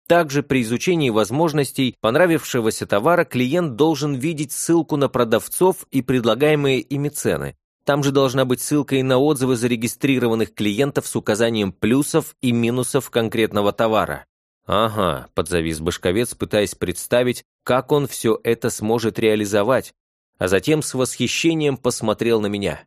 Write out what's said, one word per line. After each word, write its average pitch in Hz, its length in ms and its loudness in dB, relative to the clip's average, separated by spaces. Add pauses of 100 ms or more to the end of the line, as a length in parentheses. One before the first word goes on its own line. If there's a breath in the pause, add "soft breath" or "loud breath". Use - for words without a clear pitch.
Также 151 360 2
при 131 180 0
изучении 127 480 0
возможностей 131 960 0
понравившегося 127 840 0
товара 156 380 2
клиент 127 520 -2
должен 147 380 0
видеть 143 380 -4
ссылку 165 460 0
на 139 100 2
продавцов 123 840 0
и 135 120 -2
предлагаемые 131 760 2
ими 143 280 -4
цены. 73 480 -4 (280)
Там 143 180 0
же 135 100 0
должна 135 340 2
быть 123 160 -2
ссылка 147 340 -2
и 135 60 2
на 131 160 2
отзывы 131 380 2
зарегистрированных 117 1000 0
клиентов 107 520 -2
с - 100 -8
указанием 110 540 0
плюсов 139 680 0
и 127 100 -2
минусов 120 600 0
конкретного 104 640 0
товара». 101 540 -2 (400)
«Ага», 95 680 0
подзавис 82 460 -2
Башковец, 90 540 -2
пытаясь 104 400 -2
представить, 120 720 -2 (200)
как 127 280 0
он 143 160 2
всё - 340 0
это 117 280 0
сможет 110 480 -2
реализовать, 107 760 0 (460)
а 92 100 0
затем 98 320 2
с - 140 -6
восхищением 139 800 0
посмотрел 113 640 0
на 104 60 -2
меня. 98 400 -4